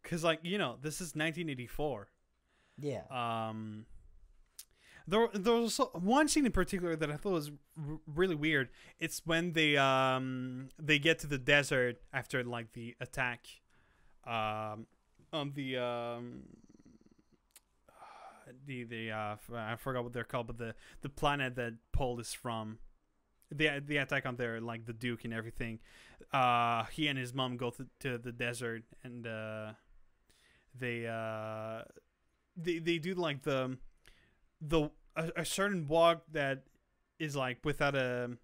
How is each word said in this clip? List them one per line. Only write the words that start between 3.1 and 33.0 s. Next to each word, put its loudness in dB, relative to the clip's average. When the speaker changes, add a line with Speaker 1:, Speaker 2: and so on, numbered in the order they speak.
Speaker 1:
Um, -4
there, 6
there 4
was 2
also 2
one 6
scene 4
in 2
particular 0
that 0
I -4
thought -2
was 0
r-, -6
really 2
weird. 4
It's -4
when 2
they, 6
um, 2
they 4
get 4
to -8
the -2
desert 4
after, -2
like, -6
the -12
attack, -4
um, -2
on -4
the, -2
um, -4
the, -8
the, -6
uh, -2
f-, -14
I -4
forgot -2
what -8
they're -4
called, -2
but -10
the, -6
the -6
planet 0
that -4
Paul 0
is -8
from, -6
the, 2
the 0
attack 0
on -2
their, -2
like, -8
the -8
Duke -4
and -6
everything. -6
Uh, 4
he -2
and 0
his -4
mom -2
go -2
to, -12
to -2
the -8
desert, -4
and, -12
uh, -6
they, -2
uh, -4
they, 0
they 2
do, -2